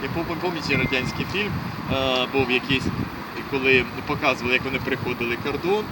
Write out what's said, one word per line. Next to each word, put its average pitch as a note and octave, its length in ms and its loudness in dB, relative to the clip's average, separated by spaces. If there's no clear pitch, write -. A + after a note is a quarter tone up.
Як - 120 -4
ви E3 260 -2
пам'ятаєте, D3 420 0
радянський B2+ 500 0
фільм, G3+ 180 0
е, C3 400 2
був B2+ 180 4
якийсь, B2+ 320 2
коли C3 340 4
показували, C3 460 0
як B2+ 120 2
вони C3 140 0
приходили B2 640 -2
кордон D#3 480 0